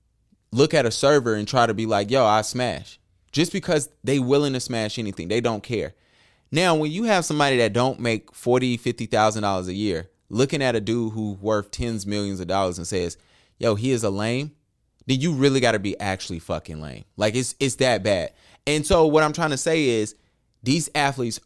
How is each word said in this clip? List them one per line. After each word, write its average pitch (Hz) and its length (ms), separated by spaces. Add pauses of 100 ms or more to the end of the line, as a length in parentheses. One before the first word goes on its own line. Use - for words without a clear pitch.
(520)
look 143 220
at 143 120
a 110 60
server 135 440
and 104 120
try 120 180
to 113 80
be 113 120
like, 104 260
"Yo, 131 140
I 107 160
smash." 117 580 (320)
Just 165 220
because 165 360 (140)
they 139 160
willing 139 340
to 127 60
smash 113 400
anything. 98 300
They 113 100
don't 113 240
care. 98 300 (580)
Now, 170 240
when 151 160
you 190 140
have 190 180
somebody 147 340
that 113 140
don't 123 300
make 113 340
forty, 123 400
fifty 113 300
thousand 107 380
dollars 95 260
a 92 40
year, 95 360 (180)
looking 139 340
at 123 140
a 107 60
dude 110 320
who 107 280
worth 104 300
tens 113 320
of 101 60
millions 101 320
of 85 60
dollars 92 300
and 87 80
says, 87 320 (400)
"Yo, 113 180
he 120 160
is 113 120
a 104 60
lame," 120 420 (560)
then 131 140
you 170 100
really 135 300
gotta 113 180
be 95 180
actually 92 420
fucking 80 420
lame. 69 240 (100)
Like, 107 200
it's, 127 260
it's 135 140
that 120 280
bad. 95 300 (340)
And 147 180
so 165 220
what 156 160
I'm 151 100
trying 156 160
to 135 80
say 160 280 (160)
is - 140 (460)
these 151 320
athletes 135 520